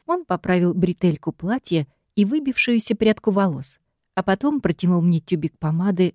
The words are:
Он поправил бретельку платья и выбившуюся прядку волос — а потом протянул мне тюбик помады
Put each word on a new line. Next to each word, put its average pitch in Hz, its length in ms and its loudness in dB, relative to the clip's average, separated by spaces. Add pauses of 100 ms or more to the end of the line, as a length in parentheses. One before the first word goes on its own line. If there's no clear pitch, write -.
Он 339 220 -4
поправил 180 480 0
бретельку 170 580 0
платья 175 540 -4 (280)
и 208 100 4
выбившуюся 247 720 0
прядку 214 360 0
волос — 190 480 -2 (380)
а 190 60 -2
потом 262 400 0
протянул 175 400 0
мне 170 180 4
тюбик 160 380 -4
помады 175 560 0